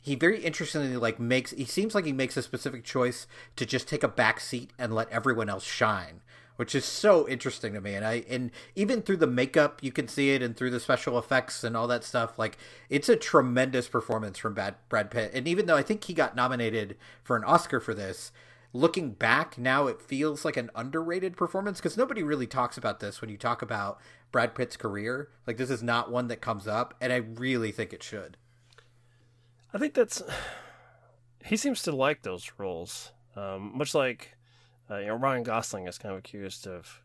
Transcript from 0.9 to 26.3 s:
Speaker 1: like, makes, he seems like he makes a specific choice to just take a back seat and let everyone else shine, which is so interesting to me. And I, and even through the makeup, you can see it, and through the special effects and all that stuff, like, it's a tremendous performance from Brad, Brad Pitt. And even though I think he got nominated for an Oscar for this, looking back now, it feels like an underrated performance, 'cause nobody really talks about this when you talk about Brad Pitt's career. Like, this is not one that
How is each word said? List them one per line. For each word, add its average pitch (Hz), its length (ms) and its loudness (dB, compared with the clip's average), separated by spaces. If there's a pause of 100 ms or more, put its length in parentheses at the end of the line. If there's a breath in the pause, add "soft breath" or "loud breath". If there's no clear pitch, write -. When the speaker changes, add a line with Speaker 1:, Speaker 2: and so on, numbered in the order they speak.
Speaker 1:
like, 113 240 0
makes, 123 300 2
he 131 160 -6
seems 214 280 0
like 190 120 2
he 147 80 -2
makes 131 240 0
a 127 40 -2
specific 123 400 -6
choice 123 440 0 (300 loud breath)
to 120 100 -2
just 123 220 -2
take - 140 -2
a 135 60 2
back 113 320 2
seat 123 380 -8
and 113 160 -2
let 110 160 0
everyone 113 400 2
else 95 140 -6
shine, 92 580 0 (340 loud breath)
which - 180 -4
is 135 120 2
so 180 420 6
interesting 120 460 -4
to 104 80 -6
me. 101 120 -4
And 104 120 -2
I, 117 200 -2
and 123 240 -4 (240 loud breath)
even 208 280 2
through 196 160 2
the 160 80 8
makeup, 131 560 4
you 135 100 -4
can 123 160 -2
see 139 220 2
it, 135 100 4
and 117 160 -2
through 127 140 0
the 120 100 -2
special 123 380 2
effects - 440 0
and 117 140 -2
all 117 120 0
that 120 160 0
stuff, 117 340 -2
like, 110 180 -2 (320 loud breath)
it's 143 220 2
a 226 60 10
tremendous 127 720 4
performance 110 520 -2
from 104 160 -4
Brad, 98 220 -4 (120)
Brad 104 220 0
Pitt. 110 240 -2
And 135 120 -2
even 180 200 2
though 165 100 6
I 139 60 6
think 208 220 -2
he 180 100 -6
got 139 200 2
nominated 117 640 0 (260 loud breath)
for 123 140 2
an 110 80 0
Oscar 123 340 4
for 113 140 -4
this, 98 400 -8 (420 loud breath)
looking 160 360 2
back 117 480 2
now, 131 280 4
it 123 140 -4
feels 147 460 -2
like 147 100 -2
an 120 180 -4
underrated 165 600 -4
performance, 196 420 -2
'cause 170 200 -4
nobody 247 240 0
really 147 240 0
talks 123 320 -2
about 107 220 -4
this 101 200 -8
when 113 80 -8
you 104 80 -10
talk 120 240 -2
about 104 400 -4 (300 loud breath)
Brad 120 240 2
Pitt's - 240 -4
career. 113 500 -6 (180 soft breath)
Like, 117 120 -4
this 127 100 -2
is 120 140 -2
not 117 280 2
one 123 180 0
that 117 120 -6